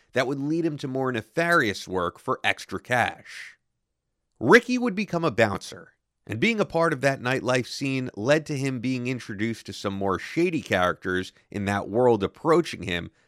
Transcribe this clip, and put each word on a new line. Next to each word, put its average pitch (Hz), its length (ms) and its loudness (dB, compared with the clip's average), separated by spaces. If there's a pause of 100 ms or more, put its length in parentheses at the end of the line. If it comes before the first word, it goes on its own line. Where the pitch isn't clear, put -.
(120)
that 123 160 2
would 139 100 -2
lead 156 260 0
him 151 140 -2
to 139 100 -8
more 131 220 -2
nefarious 127 800 0
work 90 320 -2
for - 240 -2
extra 101 340 -2
cash. - 800 -2 (800)
Ricky 240 400 6
would 240 160 0
become 175 300 -2
a 147 80 2
bouncer, 101 640 -2 (340)
and 110 100 -4
being 214 220 2
a 190 40 2
part 165 280 0
of 135 80 -6
that 135 200 0
nightlife 123 460 0
scene 131 480 -4
led 147 320 2
to 151 100 -4
him 131 220 -2
being 123 300 -2
introduced 113 580 -4
to 101 60 -10
some 98 220 -6
more 98 220 0
shady 160 460 -2
characters 90 720 0 (180)
in 101 140 -6
that 101 240 -2
world 113 340 4
approaching 156 600 0
him 87 260 -4 (180)